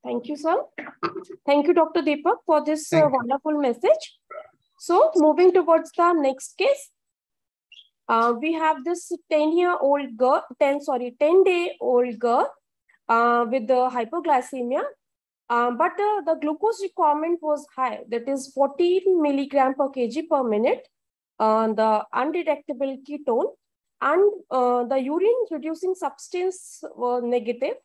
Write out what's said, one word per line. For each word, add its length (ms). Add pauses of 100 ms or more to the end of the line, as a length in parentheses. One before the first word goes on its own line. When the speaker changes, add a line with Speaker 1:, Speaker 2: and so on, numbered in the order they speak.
Speaker 1:
Thank 240
you, 80
sir. 260 (840)
Thank 200
you, 60
Doctor 300
Deepak, 420
for 180
this, 300
uh, 40
Speaker 2:
Thank 160
you. 60
Speaker 1:
wonderful 400
message. 600 (640)
So 360
moving 360
towards 440
the 160
next 440
case, 340 (1200)
uh, 320
we 120
have 320
this 260 (180)
ten-year-old 880
girl, 280 (160)
ten, 200
sorry, 380
ten-day-old 1000
girl, 280 (600)
uh, 420
with 160
the 240
hypoglycemia. 920 (680)
Uh, 220
but, 260
uh, 280
the 140
glucose 420
requirement 600
was 320
high, 340
that 200
is 260
fourteen 640
milligram 540
per 140
K 200
G 140
per 220
minute, 420 (540)
uh, 320
the 420
undetectable 840 (100)
ketone, 460 (460)
and, 300 (200)
uh, 340
the 140
urine 520
reducing 440
substance 880 (100)
were 260
negative. 640